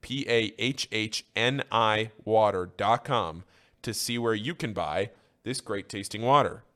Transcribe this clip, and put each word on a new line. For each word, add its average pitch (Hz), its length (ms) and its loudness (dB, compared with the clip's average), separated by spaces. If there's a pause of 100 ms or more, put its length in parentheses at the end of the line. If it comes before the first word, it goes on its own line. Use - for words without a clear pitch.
P 135 280 -6
A 113 300 2
H 127 320 -2
H 110 340 -4 (120)
N 127 340 2
I 110 400 2 (140)
water 104 520 2
dot 110 280 2
com 92 400 -2 (380)
to 117 120 -4
see 120 240 -2
where 117 160 2
you 120 220 -4
can 120 160 -6
buy 92 380 -2 (340)
this 127 160 -6
great 101 280 -8
tasting 104 340 -8
water. 120 420 2 (120)